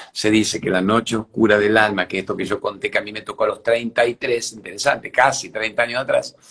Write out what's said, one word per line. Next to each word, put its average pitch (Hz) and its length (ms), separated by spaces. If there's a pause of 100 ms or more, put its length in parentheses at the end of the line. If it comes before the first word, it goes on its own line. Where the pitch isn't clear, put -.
(120)
Se - 180
dice 107 300
que - 100
la 92 100
noche 113 360
oscura 107 420
del 104 180
alma, 101 300
que 95 140
esto 95 160
que 95 80
yo 95 160
conté 101 300
que 101 80
a 98 40
mí 104 100
me 110 100
tocó 107 200
a 107 60
los 101 140
treinta 117 440
y 120 80
tres, 120 380
interesante, 113 580
casi 131 400
treinta 110 320
años 120 180
atrás, 131 360 (140)